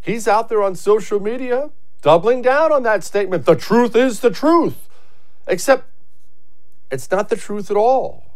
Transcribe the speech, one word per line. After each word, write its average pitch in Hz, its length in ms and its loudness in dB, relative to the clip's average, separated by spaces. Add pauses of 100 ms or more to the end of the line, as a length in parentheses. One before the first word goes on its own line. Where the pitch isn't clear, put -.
He's 214 260 -4
out 220 220 2
there 214 140 2
on 196 120 0
social 208 460 2
media 254 500 -2 (320)
doubling 208 400 4
down 294 300 4
on 277 100 4
that 214 220 0
statement. 185 400 -2
"The 170 100 6
truth 233 400 2
is 240 260 2
the 240 100 4
truth." 277 580 0 (580)
Except - 380 0 (1040)
it's 127 200 -6
not 196 180 0
the 220 80 0
truth 208 340 -6
at 202 60 0
all. 233 480 2 (120)